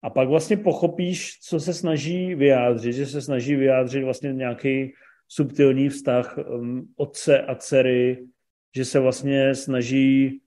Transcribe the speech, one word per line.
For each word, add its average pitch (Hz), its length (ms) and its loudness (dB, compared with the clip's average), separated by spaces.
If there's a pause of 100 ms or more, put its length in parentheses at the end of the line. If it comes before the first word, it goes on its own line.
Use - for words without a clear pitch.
A - 60 -6
pak 131 180 2
vlastně 156 300 2
pochopíš, 175 840 -2
co - 180 -4
se 175 140 -4
snaží 170 640 -2
vyjádřit, 123 580 4
že 135 120 -4
se 135 160 -8
snaží 135 340 -2
vyjádřit 131 480 2
vlastně 131 300 -6
nějaký 131 600 -4 (340)
subtilní 139 640 2
vztah, 123 480 -2
um, 123 580 -8
otce 143 460 2
a 131 140 -6
dcery, 127 680 2 (520)
že 131 100 -4
se 139 140 0
vlastně 135 560 2
snaží 135 920 0